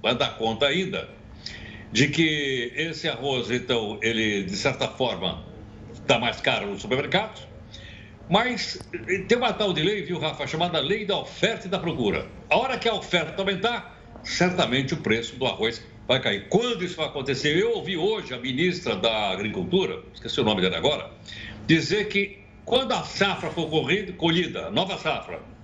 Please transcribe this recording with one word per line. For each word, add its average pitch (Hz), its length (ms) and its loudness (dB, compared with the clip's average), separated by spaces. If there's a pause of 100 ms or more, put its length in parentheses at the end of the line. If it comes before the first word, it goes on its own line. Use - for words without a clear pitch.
vai 117 120 2
dar 120 220 0
conta 113 300 2
ainda, 147 420 0 (840)
de 135 160 4
que 143 640 0
esse 156 340 -2
arroz, 127 400 -2
então, 113 540 0
ele, 110 400 2
de 92 140 -4
certa 131 320 0
forma, 92 600 -2 (580)
tá 123 120 6
mais 113 220 -2
caro 110 260 0
no 101 140 -6
supermercado, 147 600 0 (880)
mas 226 520 0 (480)
tem 240 100 6
uma 240 140 2
tal 202 200 2
de 151 80 0
lei, 202 220 2
viu, 170 160 -4
Rafa, 147 260 -4
chamada 160 360 0
Lei 196 260 0
da 185 100 0
Oferta 196 520 -2
e - 20 -4
da 190 80 0
Procura. 127 480 0 (220)
A 156 80 6
hora 254 220 2
que 233 100 2
a 214 60 2
oferta 180 460 -2
aumentar, 196 560 -2 (280)
certamente 135 680 2
o - 40 -2
preço 117 400 0
do 131 100 -2
arroz 113 340 0 (280)
vai 127 120 4
cair. 101 280 -2
Quando 220 360 2
isso - 120 -6
vai 156 100 0
acontecer? 139 500 0
Eu 220 200 4
ouvi 170 200 -4
hoje 180 380 0
a 120 40 -8
ministra 131 580 0
da 107 340 2
Agricultura, 95 720 0 (100)
esqueci - 280 -4
o 120 40 4
nome 104 180 4
dela 87 160 4
agora, 127 340 0 (520)
dizer 175 440 4
que 196 320 0 (240)
quando 262 260 4
a 180 140 0
safra 190 460 0
for 160 200 -2
corrida, 160 440 2
colhida, 151 540 2
nova 165 300 0
safra 98 420 -4 (240)